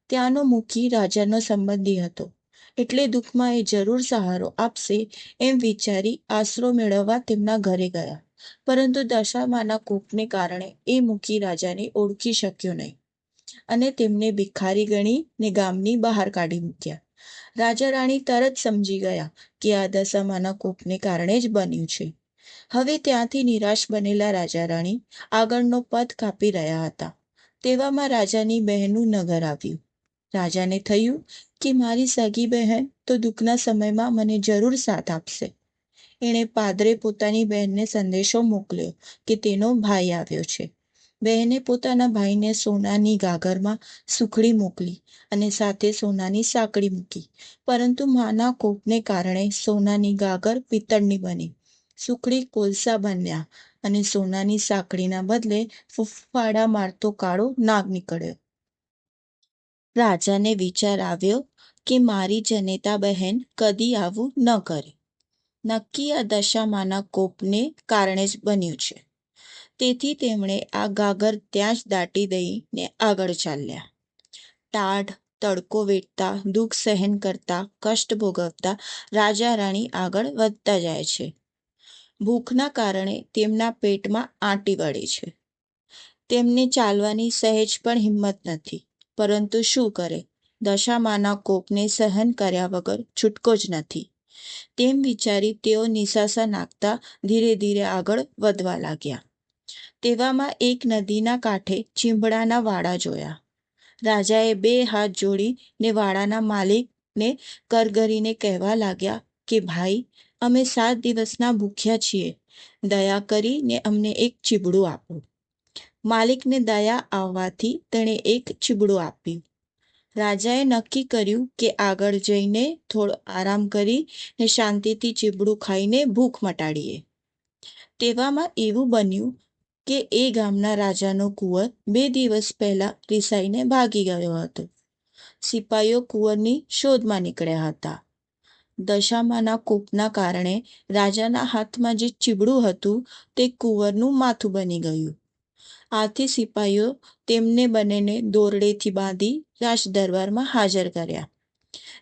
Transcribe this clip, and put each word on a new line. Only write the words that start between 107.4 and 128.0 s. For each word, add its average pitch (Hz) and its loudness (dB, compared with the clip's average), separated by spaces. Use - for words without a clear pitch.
કરગરીને 220 2
કહેવા 202 0
લાગ્યા 202 -2
કે, 226 2
"ભાઈ, 185 -2
અમે 247 4
સાત 240 0
દિવસના 240 -2
ભૂખ્યા 208 0
છીએ, 190 -4
દયા 196 2
કરીને 233 0
અમને 208 0
એક - 0
ચીબડું 190 2
આપો." 165 -12
માલિકને 247 2
દયા 220 2
આવવાથી 190 -4
તેણે 220 0
એક 240 0
ચીબડું 196 0
આપ્યું. 165 -10
રાજાએ 214 0
નક્કી 254 0
કર્યું 233 0
કે 233 2
આગળ 202 0
જઈને 208 0
થોડો 208 0
આરામ 196 0
કરીને 226 -2
શાંતિથી 214 0
ચીબડું 208 0
ખાઈને 208 0
ભૂખ 247 2
મટાડીએ. 156 -4
તેવામાં 269 0